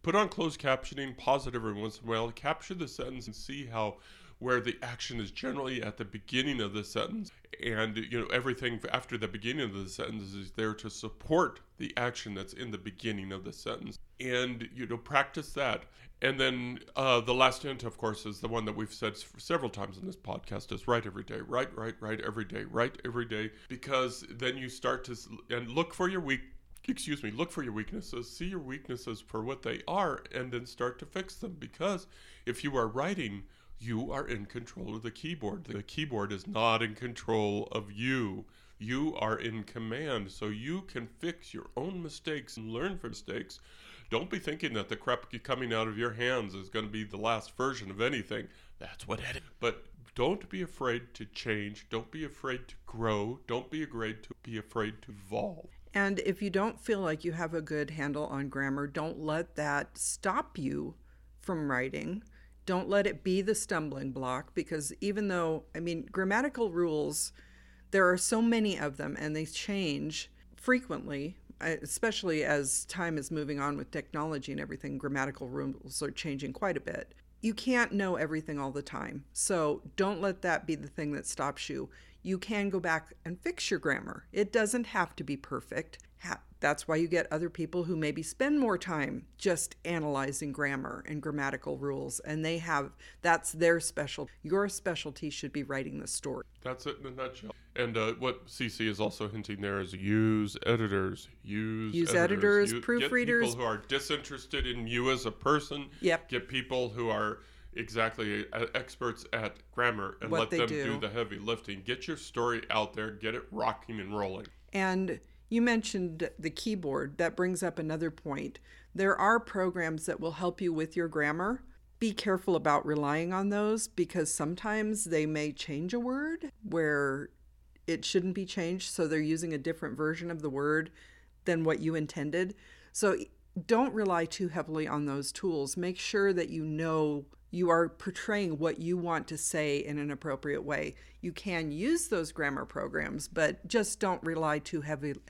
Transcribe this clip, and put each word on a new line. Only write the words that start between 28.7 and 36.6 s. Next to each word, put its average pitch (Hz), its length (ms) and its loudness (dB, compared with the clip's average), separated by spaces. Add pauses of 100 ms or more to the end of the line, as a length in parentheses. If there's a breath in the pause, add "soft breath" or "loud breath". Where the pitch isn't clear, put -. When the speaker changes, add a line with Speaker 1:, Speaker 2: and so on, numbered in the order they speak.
Speaker 1:
for - 240 -6
what 131 180 -4
they 120 260 -4
are, 175 360 0 (100)
and 127 180 -4
then 120 140 -2
start 123 340 -2
to - 60 -10
fix 185 300 -8
them. 180 240 -8
Because 175 480 -2 (380 loud breath)
if 120 180 -2
you 143 140 -2
are 117 100 4
writing, 123 560 -2 (360 soft breath)
you 113 320 -2
are 139 160 -2
in 104 180 -4
control 117 500 -8
of 110 80 -8
the 117 80 -6
keyboard. 107 540 -6
The 104 180 -6
keyboard 117 480 -2
is 98 160 -6
not 113 340 4